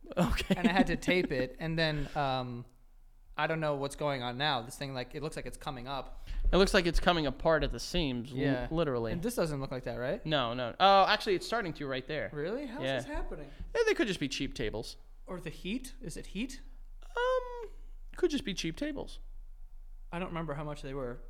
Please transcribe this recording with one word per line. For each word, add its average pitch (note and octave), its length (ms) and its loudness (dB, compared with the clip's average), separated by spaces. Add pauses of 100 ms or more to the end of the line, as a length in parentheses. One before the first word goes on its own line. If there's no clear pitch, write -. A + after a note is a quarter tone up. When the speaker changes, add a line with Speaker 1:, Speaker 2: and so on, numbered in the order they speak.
(160)
Speaker 1:
Okay. - 400 4
Speaker 2:
And F3+ 120 2
I E3+ 40 8
had F#3 160 6
to E3+ 80 2
Speaker 1:
<laughs> - 0 -
Speaker 2:
tape F3+ 360 2
it, B2+ 280 0
and D#3+ 200 -2
then, D3+ 360 2
um, B2+ 480 0 (760)
I D3+ 100 2
don't D#3+ 120 2
know D3+ 160 2
what's C#3 220 -2
going C#3 260 0
on B2 140 -4
now. C#3 240 2
This B2 140 -10
thing, C3+ 180 -6
like, B2 200 -4
it D3+ 100 -6
looks D#3 120 -4
like C#3 100 -6
it's B2 120 -8
coming B2+ 320 -8
up. - 360 -6 (280)
Speaker 1:
It E3+ 40 8
looks F#3+ 160 8
like F#3 120 8
it's E3+ 160 4
coming E3+ 260 4
apart D3+ 380 4
at A#2+ 80 -2
the A#2 80 -4
seams, C3+ 500 0
l-, B2 60 -4
Speaker 2:
Yeah. C3 340 2
Speaker 1:
literally. C3 400 2
Speaker 2:
And E3+ 100 -2
this A#3 140 -2
doesn't D#3 240 0
look C3+ 120 -4
like B2+ 140 -6
that, A#2 100 -4
right? C3 300 -2
Speaker 1:
No, C3+ 280 2
no. B2 260 -2
Oh, G3 300 10
actually, G#3 260 4
it's - 100 -2
starting G3+ 280 0
to D3 140 -6
right C3 200 -4
there. C#3 240 -2
Speaker 2:
Really? F#3 360 -4
How A#3 100 -8
is D4 60 -4
Speaker 1:
Yeah. C3+ 160 0
Speaker 2:
this - 60 -6
happening? D4 420 -6 (260)
Speaker 1:
Eh, A4+ 140 0
they G#4+ 60 4
could E4+ 140 2
just F3+ 140 -2
be C#3 80 -2
cheap C3+ 240 -4
tables. G#2+ 420 -4 (320)
Speaker 2:
Or F3+ 140 -8
the E3 80 -8
heat? - 520 -6
Is F3+ 140 -8
it F3 120 -10
heat? B3 340 -6 (420)
Speaker 1:
Um, B4 680 -2 (460)
could F4 160 4
just C#4+ 140 -2
be G3 80 -4
cheap E3 240 -4
tables. - 420 -6 (960)
Speaker 2:
I E3+ 60 -4
don't F3+ 100 -4
remember E3 240 -4
how D3+ 100 -6
much D3 180 -6
they C3+ 120 -8
were. B2 240 -6 (120)